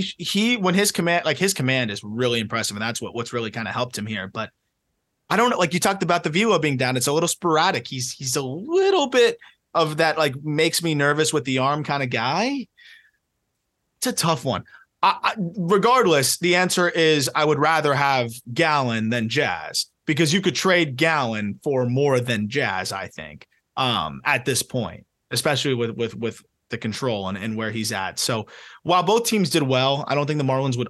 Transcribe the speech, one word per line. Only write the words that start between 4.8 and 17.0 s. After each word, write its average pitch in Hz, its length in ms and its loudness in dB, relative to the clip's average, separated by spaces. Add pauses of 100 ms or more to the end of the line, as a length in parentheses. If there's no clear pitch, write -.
I 175 60 2
don't 240 140 4
know, 240 80 -2
like, 175 160 0
you 180 60 2
talked 196 220 0
about 175 220 2
the 165 60 -2
velo 196 280 2
being 143 200 0
down. 127 180 0
It's 123 100 0
a 143 60 0
little 165 160 2
sporadic. 175 580 0
He's, 127 260 -8
he's 131 240 -6
a 143 60 -2
little 302 640 0
bit 240 300 4 (360)
of 156 240 2
that, 156 180 4
like, 151 260 2
makes 156 400 0
me 165 120 0
nervous 147 400 2
with 143 100 0
the 131 140 0
arm 143 260 0
kinda 143 220 -2
guy. 165 600 -2 (1300)
It's - 80 -4
a 254 60 -2
tough 165 320 -2
one. 123 200 -2 (380)
I, 185 200 2
I, 202 120 -2 (240)
regardless, 190 800 4
the 175 180 2
answer 180 320 2
is 156 460 2